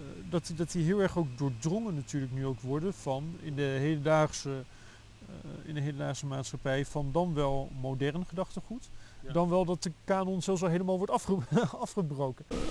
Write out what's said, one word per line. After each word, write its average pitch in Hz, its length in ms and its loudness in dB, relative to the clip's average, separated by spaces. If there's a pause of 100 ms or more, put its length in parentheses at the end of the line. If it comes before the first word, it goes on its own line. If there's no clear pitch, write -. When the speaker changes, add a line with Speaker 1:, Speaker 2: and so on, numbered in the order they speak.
(300)
Speaker 1:
dat, 170 260 0
dat 156 160 -2
die 170 120 2
heel 196 160 4
erg 190 180 4
ook 131 200 0
doordrongen 160 560 0
natuurlijk 135 380 -4
nu 135 140 -2
ook 131 140 -2
worden 151 340 -2
van 139 300 -4 (180)
in 156 120 -6
de 139 80 0
hedendaagse, 147 880 4 (800)
eh, - 60 -14 (340)
in 156 60 -8
de 147 60 -2
hedendaagse 143 460 -2
maatschappij 135 580 -2
van 143 280 -2
dan 170 220 2
wel 139 340 2 (120)
modern 139 480 0
gedachtegoed, 190 600 -6 (380)
Speaker 2:
Ja. - 60 -6
Speaker 1:
dan 170 160 4
wel 180 160 6
dat 170 180 0
de 170 100 -2 (120)
kanon 190 380 2
zelfs 185 200 2
al 190 60 4
helemaal 185 280 4
wordt 185 160 0
afge-, 196 240 2 (320)
<laughs> - 180 -4
afgebroken. 143 580 -2 (260)